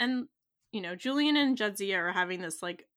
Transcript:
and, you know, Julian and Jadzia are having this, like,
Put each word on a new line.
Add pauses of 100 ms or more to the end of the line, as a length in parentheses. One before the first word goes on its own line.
and, (440)
you
know,
Julian
and
Jadzia
are
having
this,
like,